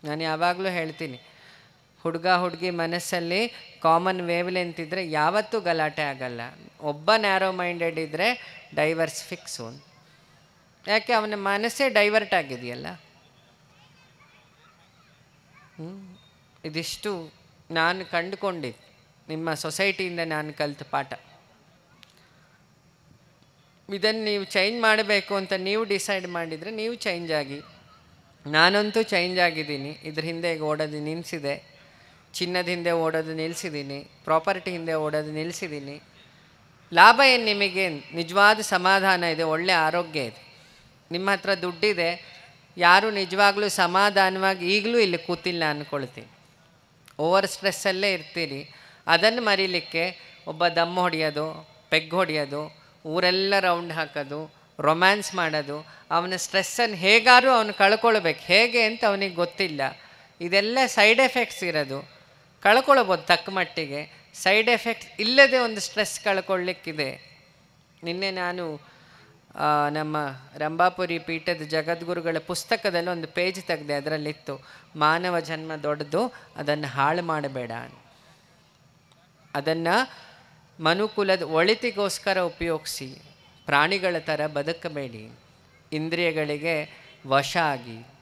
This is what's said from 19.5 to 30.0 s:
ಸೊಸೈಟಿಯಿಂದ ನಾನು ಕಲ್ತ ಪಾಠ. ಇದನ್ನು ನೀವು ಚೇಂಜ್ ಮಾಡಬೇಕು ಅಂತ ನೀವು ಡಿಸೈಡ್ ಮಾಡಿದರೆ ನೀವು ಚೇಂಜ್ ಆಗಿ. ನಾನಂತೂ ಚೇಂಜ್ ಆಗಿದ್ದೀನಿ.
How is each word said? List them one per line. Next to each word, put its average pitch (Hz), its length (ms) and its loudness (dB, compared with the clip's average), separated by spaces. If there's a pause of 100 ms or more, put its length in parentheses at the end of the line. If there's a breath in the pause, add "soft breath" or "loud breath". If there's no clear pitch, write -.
ಸೊಸೈಟಿಯಿಂದ 175 720 -2
ನಾನು 151 280 -6
ಕಲ್ತ 147 300 -6
ಪಾಠ. 139 300 -4 (2750 soft breath)
ಇದನ್ನು 214 300 0
ನೀವು 208 200 -2
ಚೇಂಜ್ 208 380 0
ಮಾಡಬೇಕು 208 540 2
ಅಂತ 190 180 -2
ನೀವು 196 300 -2
ಡಿಸೈಡ್ 196 440 -4
ಮಾಡಿದರೆ 170 440 -8
ನೀವು 226 240 -6
ಚೇಂಜ್ 175 360 -6
ಆಗಿ. 143 300 -4 (840)
ನಾನಂತೂ 196 540 4
ಚೇಂಜ್ 180 380 0
ಆಗಿದ್ದೀನಿ. 151 640 -2